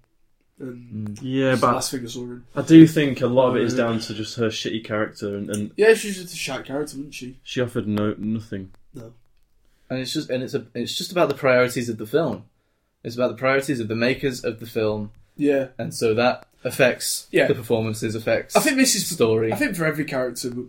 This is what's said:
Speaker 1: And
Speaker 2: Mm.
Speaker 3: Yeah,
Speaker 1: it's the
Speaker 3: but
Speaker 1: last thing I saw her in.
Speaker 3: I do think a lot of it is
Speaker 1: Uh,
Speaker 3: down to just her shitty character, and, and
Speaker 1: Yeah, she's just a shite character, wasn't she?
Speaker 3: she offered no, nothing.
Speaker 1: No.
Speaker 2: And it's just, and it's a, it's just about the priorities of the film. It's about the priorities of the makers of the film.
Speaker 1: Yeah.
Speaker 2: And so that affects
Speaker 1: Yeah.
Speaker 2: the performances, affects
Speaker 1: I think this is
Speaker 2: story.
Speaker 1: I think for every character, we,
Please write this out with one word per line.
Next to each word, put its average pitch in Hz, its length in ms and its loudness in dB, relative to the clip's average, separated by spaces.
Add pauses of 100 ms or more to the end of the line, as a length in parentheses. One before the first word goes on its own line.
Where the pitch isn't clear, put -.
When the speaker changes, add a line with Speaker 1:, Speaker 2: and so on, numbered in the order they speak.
(580)
Speaker 1:
And 120 500 -10
Speaker 2:
Mm. 104 120 -12
Speaker 3:
Yeah, 131 320 0
Speaker 1:
it's 117 80 2
the 127 60 2
Speaker 3:
but 120 80 4
Speaker 1:
last - 160 -4
thing 123 140 -8
I - 20 -10
saw 120 200 -12
her 120 80 -12
in. 123 100 -16 (100)
Speaker 3:
I 143 80 -4
do 160 240 12
think 143 340 2
a 127 60 2
lot 123 240 4
of 123 60 2
it 110 80 2
is 117 100 -2
Speaker 1:
Uh, 127 40 -2
Speaker 3:
down 117 200 2
to 110 160 -8
just 107 220 -8
her 120 140 0
shitty 110 340 -6
character, 104 520 -6
and, 95 140 -8
and 104 260 -4
Speaker 1:
Yeah, 220 180 6
she's 214 220 -4
just 180 160 -14
a 170 40 -12
shite 135 280 -8
character, 143 320 -8
wasn't 143 160 -12
she? 127 300 -14
Speaker 3:
she - 180 -6
offered 117 280 -4
no, 104 280 0
nothing. 104 540 -6 (240)
Speaker 1:
No. 123 200 -16 (760)
Speaker 2:
And 127 80 -6
it's 131 140 -8
just, 151 180 -4
and 127 140 -4
it's 110 100 -6
a, 123 100 -4 (100)
it's 120 220 -6
just 180 140 -6
about 175 180 2
the 139 60 -2
priorities 123 540 2
of 113 100 -4
the 110 80 -10
film. 135 380 0 (580)
It's 120 140 -10
about 123 160 0
the 110 40 -14
priorities 135 440 0
of 107 80 -4
the 113 80 -2
makers 127 480 0
of 113 160 -6
the 117 60 -14
film. 107 440 -2 (260)
Speaker 1:
Yeah. 139 400 2
Speaker 2:
And 113 160 -8
so 113 220 2
that 120 320 0 (180)
affects - 640 0
Speaker 1:
Yeah. 151 160 4
Speaker 2:
the 139 80 4
performances, 110 600 -2
affects 113 420 0
Speaker 1:
I 196 40 4
think 269 160 2
this 262 180 4
is 190 120 -2
Speaker 2:
story. 113 460 2
Speaker 1:
I 202 40 -2
think 233 200 -2
for 165 80 -2
every 151 200 0
character, 127 460 -4
we, 120 180 -8